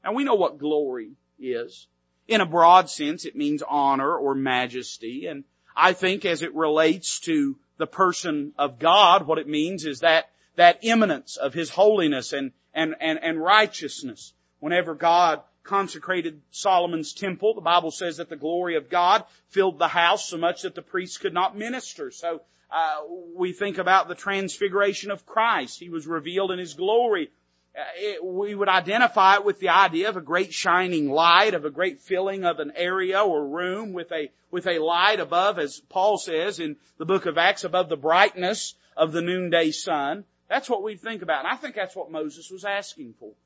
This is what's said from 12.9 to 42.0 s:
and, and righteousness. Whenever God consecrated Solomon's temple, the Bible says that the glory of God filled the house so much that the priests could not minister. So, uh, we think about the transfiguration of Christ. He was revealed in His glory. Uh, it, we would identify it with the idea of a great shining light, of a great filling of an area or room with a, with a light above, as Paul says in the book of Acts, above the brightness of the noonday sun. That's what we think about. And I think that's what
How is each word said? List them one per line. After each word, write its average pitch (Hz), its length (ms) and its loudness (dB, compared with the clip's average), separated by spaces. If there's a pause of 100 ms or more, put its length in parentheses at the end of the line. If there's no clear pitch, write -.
and, 160 220 -2
and 165 180 -4
righteousness. 165 920 0 (260)
Whenever 165 360 -2
God 170 460 4 (220)
consecrated 175 800 -4 (100)
Solomon's 175 600 0
temple, 202 400 -2
the 208 80 -8
Bible 165 300 2
says 170 260 -8
that 170 120 -12
the 165 60 -12
glory 170 420 -4
of 139 120 -6
God 180 340 2 (260)
filled 190 280 0
the 165 100 2
house 175 400 2
so 175 100 -10
much 175 260 -2
that 180 120 -10
the - 60 -12
priests 180 360 -8
could 185 160 -6
not 190 240 -2
minister. 214 540 -10
So, 170 300 -8 (300)
uh, 156 300 -2 (340)
we 180 180 -2
think 196 240 -6
about 185 300 4
the 170 80 -10
transfiguration 196 960 -2
of 190 160 -10
Christ. 214 520 0
He 175 100 -18
was 160 180 -10
revealed 175 440 -4
in 180 80 -6
His 165 140 -12
glory. 202 560 0 (480)
Uh, 147 40 -10 (160)
it, 196 260 -8
we 196 320 -6
would 196 140 0
identify 196 680 4
it 202 80 0
with 196 160 0
the 185 80 -2
idea 175 400 4
of 190 80 -4
a 180 60 -8
great 175 320 -2
shining 175 560 0
light, 170 440 4
of 151 120 -4
a 156 40 -4
great 156 300 -4
filling 190 460 -4
of 165 140 0
an 147 140 -8
area 185 480 -2
or 151 280 0
room 185 420 -6
with 180 220 -10
a, 156 180 -8 (180)
with 175 160 -6
a 170 140 0
light 175 400 2
above, 175 400 0
as 143 300 -6
Paul 196 280 0
says 170 440 -4
in 151 160 -8 (200)
the 160 80 -10
book 185 200 0
of 160 120 0
Acts, 196 280 2
above 175 240 -2
the 160 80 -4
brightness 180 800 0 (200)
of 160 160 0
the 165 100 -4
noonday 170 500 0
sun. 156 520 -4 (240)
That's 262 220 -4
what 202 140 -2
we 214 120 -8
think 214 260 -12
about. 143 220 -2
And 196 100 -2
I 254 40 -4
think 277 180 -12
that's 190 220 -8
what 165 120 -10